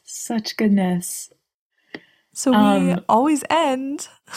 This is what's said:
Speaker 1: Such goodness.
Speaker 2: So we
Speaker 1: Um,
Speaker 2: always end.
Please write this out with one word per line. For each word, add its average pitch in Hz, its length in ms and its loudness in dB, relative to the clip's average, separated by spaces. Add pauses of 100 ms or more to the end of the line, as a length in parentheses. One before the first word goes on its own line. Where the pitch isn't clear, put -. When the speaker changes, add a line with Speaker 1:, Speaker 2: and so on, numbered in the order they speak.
Speaker 1:
Such - 520 -8
goodness. 190 760 0 (1000)
Speaker 2:
So - 200 -2
we 226 40 4 (360)
Speaker 1:
Um, 180 160 -4
Speaker 2:
always 269 420 2
end. 277 580 -2 (280)